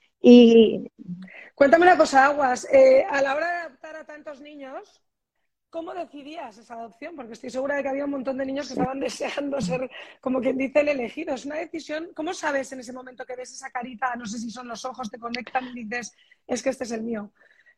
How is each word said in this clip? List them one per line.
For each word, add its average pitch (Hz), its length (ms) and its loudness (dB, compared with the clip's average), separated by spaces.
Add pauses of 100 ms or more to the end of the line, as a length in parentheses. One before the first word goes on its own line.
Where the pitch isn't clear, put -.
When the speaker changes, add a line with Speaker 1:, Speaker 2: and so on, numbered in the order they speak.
(220)
Speaker 1:
y 233 680 10 (640)
Speaker 2:
Cuéntame 302 320 6
una 359 100 8
cosa, 277 300 4
Aguas. 277 460 0
Eh, 262 360 8
a 277 140 -2
la 269 120 -2
hora 311 160 -2
de 349 120 -6
adoptar 311 340 -18
a 311 100 -18
tantos 302 340 -18
niños, 294 600 -18 (680)
¿cómo - 240 -12
decidías 285 640 -14
esa 233 160 -20
adopción? 233 420 -16
Porque 233 180 -16
estoy 254 160 -16
segura 269 260 -4
de 277 60 -4
que 277 80 -4
había 277 140 -4
un 285 80 -4
montón 262 260 -6
de 269 80 -6
niños 269 220 -6
que 277 60 -10
Speaker 1:
Sí. - 60 -2
Speaker 2:
estaban 262 200 -4
<laughs> - 0 -
deseando 277 600 -6
ser, 247 300 -4 (300)
como 262 200 -2
quien 262 180 -2
dice, 269 220 0
el 294 80 2
elegido. 285 460 -4
Es 233 120 -10
una 294 100 -10
decisión, 320 580 -10
¿cómo 330 200 -6
sabes 285 380 -4
en 269 80 -12
ese 247 120 -16
momento 254 340 -16
que 254 100 -12
ves 254 160 -14
esa 262 180 -16
carita? 247 460 -6
No 240 100 -12
sé 226 120 -10
si 226 120 -10
son 247 180 -14
los 233 160 -12
ojos, 254 260 -10
te 247 80 -18
conectan 240 500 -6
y 247 160 -12
dices, 233 300 -10 (320)
"Es 254 160 -4
que 269 80 -2
este 254 140 -6
es 233 80 -8
el 220 100 -6
mío"? 214 300 -8 (460)